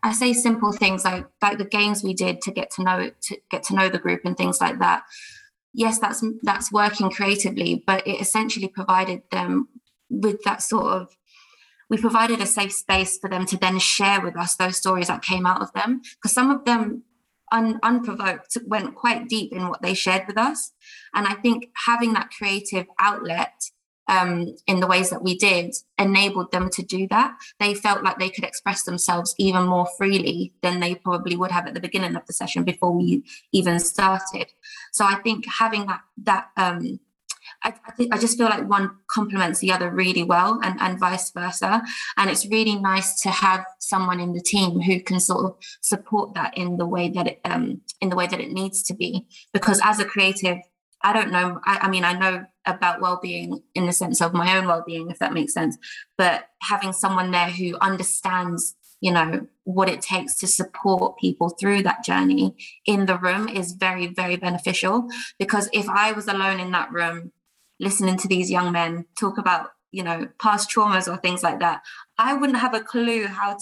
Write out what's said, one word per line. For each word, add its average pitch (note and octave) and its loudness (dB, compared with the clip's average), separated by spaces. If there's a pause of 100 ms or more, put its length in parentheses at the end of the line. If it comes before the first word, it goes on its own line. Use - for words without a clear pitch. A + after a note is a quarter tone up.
I A3 2
say B3 2
simple A3+ 2
things F#3+ 0
like, F#3 -2 (140)
like G#3 0
the G3+ -2
games G#3 0
we F#3+ 0
did F3+ -2
to F#3+ -6
get - -6
to F#3+ -4
know, F#3 0 (120)
to - -8 (140)
get F#3 -6
to F#3+ -2
know F#3+ 4
the F#3 -2
group F3 0
and F3+ -2
things F3+ 0
like - 0
that. - 2 (720)
Yes, A3 0
that's, - -2 (200)
that's G3+ -2
working G#3 2
creatively, G3 -2
but F#3+ 0
it G3 -4
essentially G3+ -2
provided F#3+ 0
them F3+ 0 (420)
with G#3 0
that G3+ 0
sort - 0
of, F3+ -4 (720)
we A3 0
provided A3+ 2
a G3 -2
safe G3 0
space F#3+ -2
for G3 -8
them F#3 -2
to F#3 -2
then F#3 2
share G3 2
with F3 -6
us F3 -2
those F#3 0
stories F#3 0
that F3+ 0
came F#3 0
out F#3 2
of G3 -8
them. A3+ -2 (200)
'Cause - 0
some B3+ 4
of C#4 0
them, A3 2 (480)
un-, A3+ 2
unprovoked, G#3+ -2
went G3 -2
quite A#3+ 0
deep A3 -2
in F#3 -4
what - -6
they F3+ 0
shared F#3+ 0
with G3+ -4
us. C#4 0 (420)
And G3+ 0
I G3 0
think A#3 0 (160)
having A#3 2
that F#3+ -2
creative G3 -4 (120)
outlet, F3+ -2 (380)
um, F3+ 2 (120)
in F#3 2
the F#3 4
ways F#3 4
that - -6
we F3+ 0
did F3+ 2 (240)
enabled G3 2
them F#3 0
to F#3 -6
do F#3 -4
that. A3+ 2 (240)
They G3+ 0
felt G3+ 0
like F#3 0
they F#3 -2
could F#3+ -8
express - -4
themselves F3 -2
even F#3 4
more F3+ 2 (100)
freely F#3 0 (100)
than F3+ 0
they F3 -2
probably F3 -2
would F#3 -2
have F3 -2
at - -12
the F3 -8
beginning F3+ -4
of E3+ -10
the - -12
session - -4
before F3+ 0
we F3 2 (280)
even F3 4
started. - -2 (400)
So - 2
I G3+ 4
think G#3 -2
having G#3+ 0
that, F#3+ -4 (240)
that, F#3+ 0
um, F3+ -2 (640)
I, A3 -2 (120)
I - -20
think, A#3+ 0
I G#3 2
just A#3 2
feel A#3 4
like G3+ 0
one G3 2 (180)
complements G3 0
the F#3+ 2
other F3+ 0
really F#3 0
well F#3 4
and, F#3 -2
and F#3 -2
vice F#3 0
versa. F#3+ 0 (340)
And G3 2
it's - 0
really A3 2
nice F#3+ 0
to F#3+ 0
have F#3+ 4 (140)
someone F3+ 0
in F3 -2
the F3 -4
team F#3 2
who F3+ 2
can F3+ -2
sort F#3+ 0
of F#3+ -4 (240)
support G#3 -2
that E3+ -4
in F3+ -2
the F3 -2
way F3 -2
that F3 -2
it, - -8
um, - -4 (180)
in G3 0
the F3+ 0
way F3+ 0
that F3+ -4
it - -8
needs F#3+ -4
to F#3 -4
be. F#3 -6 (260)
Because G3+ 4
as G#3+ 4
a G3+ 2
creative, F#3+ 0 (460)
I D4+ 6
don't G#3 2
know, F3+ 0
I, G3 2
I F#3+ 2
mean, F#3 0
I F3 4
know F#3 0 (180)
about F3+ 0
well-being F3+ -4 (140)
in F#3 2
the F3 2
sense F3 0
of E3+ 2
my F3+ 4
own F#3 2
well-being, E3+ -2
if E3+ -10
that E3 0
makes D3+ -2
sense. D#3+ 0 (400)
But F3+ 2 (160)
having G3 -2
someone F#3 0
there F3 2
who F3+ -4
understands, F3+ -2 (240)
you F#3 2
know, E3 2 (160)
what F#3 2
it F3 -4
takes - -4
to - -4
support F#3 0
people F3 0
through G3 2
that F3+ 0
journey F3+ 4 (320)
in G3 4
the F#3 2
room F#3 0
is F#3+ -6
very, F#3 -2
very F3+ -4
beneficial. F#3 -2 (320)
Because G3+ 0
if G#3 0
I G#3 2
was G#3 -6
alone F#3+ 0
in F3+ -6
that F3+ -2
room, E3+ -4 (480)
listening F#3+ 2
to F#3+ -4
these F#3 2
young F3+ 0
men E3+ -2 (120)
talk G3 -2
about, F#3 0 (200)
you F#3 -8
know, E3+ -6 (120)
past G#3 2
traumas F#3+ 2
or F#3 -6
things F3+ -2
like A3+ 0
that, E3+ 0 (340)
I B3+ 4
wouldn't C4+ 2
have B3 0
a A3 0
clue A#3 -2
how G3+ -4